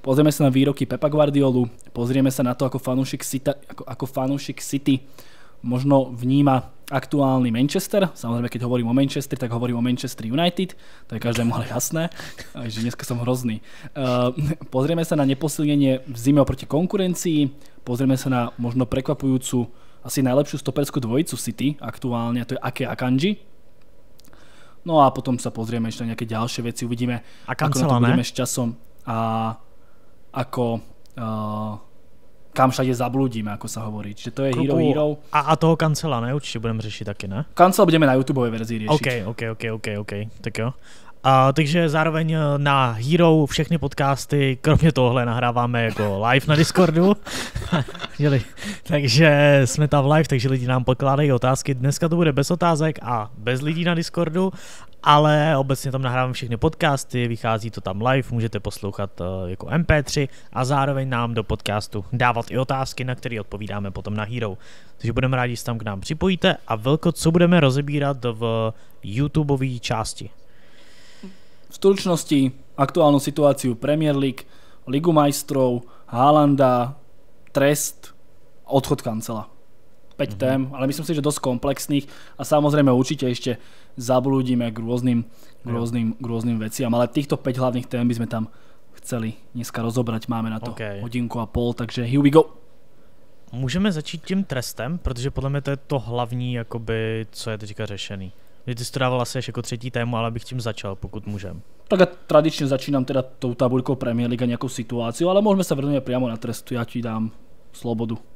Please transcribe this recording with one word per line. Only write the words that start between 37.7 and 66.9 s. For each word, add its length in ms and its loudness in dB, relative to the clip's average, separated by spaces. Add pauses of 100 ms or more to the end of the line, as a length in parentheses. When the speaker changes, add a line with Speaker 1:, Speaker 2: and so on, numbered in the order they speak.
Speaker 1:
budeme 200 6
na 100 6
YouTubeovej 340 2
verzii 280 -4 (100)
riešiť. 20 -2
Speaker 2:
OK, 180 2 (220)
OK, 100 -10 (120)
OK, 200 -8
OK, 140 -8 (140)
OK. 120 -8 (280)
Tak 180 -6
jo. 140 -2 (520)
A, 280 6
takže 360 2
zároveň, 440 2
eh, 60 2 (200)
na 340 4
Hero 540 6
všechny 320 0
podcasty, 840 0
kromě 320 6
tohle, 340 4
nahráváme 580 2
jako 440 0
live 200 4
na 80 6
Discordu. 600 6 (500)
<laughs> 520 -4
Jeli, 240 4 (400)
takže 840 6
jsme 240 2
tam 220 4
live, 180 4
takže 200 2
lidi 180 0
nám 180 0
pokládají 480 2
otázky. 420 2
Dneska 340 0
to 80 2
bude 160 4
bez 180 0
otázek 520 2
a 360 -4
bez 220 -2
lidí 240 -2
na 100 2
Discordu, 580 0 (500)
ale 540 6
obecně 360 0
tam 100 -2
nahráváme 300 0
všechny 240 -4
podcasty, 720 0
vychází 420 -2
to 100 -10
tam 220 -4
live, 280 2
můžete 300 -2
poslouchat, 600 -6
eh, 40 -2 (260)
jako 200 -8
M 140 2
P 180 2
tři 260 -2 (240)
a 120 -2
zároveň 440 0
nám 260 -2
do 100 -2
podcastu 680 -4
dávat 380 0
i 80 -2
otázky, 460 -2
na 100 -4
které 260 -6
odpovídáme 500 -6
potom 260 -8
na 80 -2
Hero. 340 -6 (400)
Takže 140 -2
budeme 240 2
rádi, 160 0
že 40 -4
se 80 -12
tam 140 -4
k 40 -8
nám 180 -6
připojíte. 560 0 (100)
A 100 0
Velko, 360 2